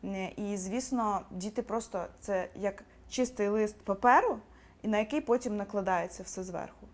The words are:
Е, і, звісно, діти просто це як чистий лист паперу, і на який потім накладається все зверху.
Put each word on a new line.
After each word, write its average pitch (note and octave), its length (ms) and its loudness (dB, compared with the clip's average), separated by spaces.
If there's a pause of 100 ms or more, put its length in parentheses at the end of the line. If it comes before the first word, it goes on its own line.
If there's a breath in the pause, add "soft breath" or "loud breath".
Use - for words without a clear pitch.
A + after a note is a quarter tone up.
Е, F#3+ 320 -4
і, G#3 200 -4
звісно, G#3+ 640 0 (100)
діти G#3 320 -6
просто A3 420 -4 (160)
це F#3 360 -2
як G3+ 280 -4 (240 loud breath)
чистий B3 400 0
лист G#3+ 360 2
паперу, B3 540 6 (440 loud breath)
і G#3 60 -2
на G#3+ 100 4
який A3 220 0
потім A#3+ 360 2
накладається F#3+ 680 -2
все F#3 200 -8
зверху. - 520 -10